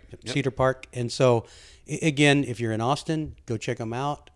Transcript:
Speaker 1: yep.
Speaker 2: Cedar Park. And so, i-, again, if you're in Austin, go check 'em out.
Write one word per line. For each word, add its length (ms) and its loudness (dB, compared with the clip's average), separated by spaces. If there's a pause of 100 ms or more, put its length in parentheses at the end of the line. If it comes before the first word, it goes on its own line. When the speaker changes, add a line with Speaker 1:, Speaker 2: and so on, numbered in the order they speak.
(240)
Speaker 1:
yep. 100 -8
Speaker 2:
Cedar 180 0
Park. 420 0
And 180 -4
so, 340 4 (440)
i-, 140 -8
again, 420 4
if 140 -6
you're 120 -2
in 100 -2
Austin, 540 -2 (120)
go 100 -4
check 240 -6
'em 100 -8
out. 440 -6